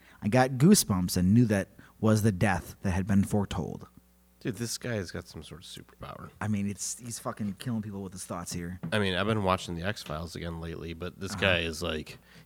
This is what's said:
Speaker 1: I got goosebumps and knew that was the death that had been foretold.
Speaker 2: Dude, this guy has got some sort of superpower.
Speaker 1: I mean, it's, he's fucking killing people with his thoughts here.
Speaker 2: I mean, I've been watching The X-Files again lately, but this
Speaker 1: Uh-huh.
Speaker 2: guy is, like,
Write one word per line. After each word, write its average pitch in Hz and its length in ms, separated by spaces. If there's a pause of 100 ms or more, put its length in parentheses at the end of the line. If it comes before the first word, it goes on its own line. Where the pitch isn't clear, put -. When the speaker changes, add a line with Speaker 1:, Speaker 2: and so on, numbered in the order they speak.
(200)
Speaker 1:
I - 60
got 127 320
goosebumps 110 580
and 92 160
knew 123 140
that 101 220 (320)
was 107 220
the 110 100
death 90 500
that 98 100
had 92 140
been 98 160
foretold. 92 640 (540)
Speaker 2:
Dude, 110 160
this 117 220
guy 120 160
has 98 160
got - 180
some 82 140
sort 78 200
of - 40
superpower. - 640 (100)
Speaker 1:
I 107 80
mean, 101 180
it's, - 320
he's 120 200
fucking 104 400
killing 113 240
people 98 200
with 92 120
his 92 100
thoughts 87 300
here. 87 260 (100)
Speaker 2:
I 107 80
mean, 95 160
I've 95 120
been 110 180
watching 92 300
The 85 120
X-Files 82 480
again 82 280
lately, 82 320
but 85 260
this 95 120
Speaker 1:
Uh-huh. 92 100
Speaker 2:
guy 92 160
is, 82 240
like, 80 360 (280)